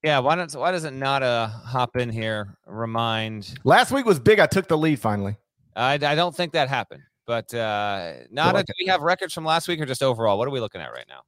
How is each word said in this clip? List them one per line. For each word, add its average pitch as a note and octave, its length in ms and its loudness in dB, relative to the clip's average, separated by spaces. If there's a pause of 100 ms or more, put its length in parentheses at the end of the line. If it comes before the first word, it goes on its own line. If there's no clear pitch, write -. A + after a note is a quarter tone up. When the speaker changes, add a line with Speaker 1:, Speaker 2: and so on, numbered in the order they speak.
Speaker 1:
Yeah, D3+ 160 4
why C#3 160 2
don't, E3+ 220 -4
why D#3+ 160 0
doesn't D#3 260 -6
Nada C3 480 0 (180)
hop B2+ 320 -2
in B2 140 -2
here, A2 560 -6
remind A2 880 -4 (100)
Speaker 2:
Last A3+ 280 6
week C4+ 120 0
was F#3+ 140 4
big. G3+ 220 6
I D#3+ 60 8
took F#3 220 0
the D#3+ 80 4
lead D#3 240 2
finally. G2+ 360 -2 (400)
Speaker 1:
I, B2+ 180 2
I D3 220 0
don't E3+ 200 0
think E3+ 160 -4
that C#3+ 160 2
happened, G#2+ 340 -4 (220)
but, A#2 300 -4
uh, G#2 600 -2 (160)
Nada, D#3+ 240 2
Speaker 2:
Well, G3+ 100 2
Speaker 1:
do - 160 -10
we F3+ 80 -4
have F#3 140 2
records F3 300 0
from D#3+ 140 -8
last D#3+ 220 0
week E3 120 -4
or D3+ 60 -4
just B2+ 160 -4
overall? A2+ 360 2
What A#2+ 100 0
are - 20 -4
we C3 100 -4
looking G2+ 220 -8
at A#1+ 100 -12
right B1 160 -16
now? C2 200 -20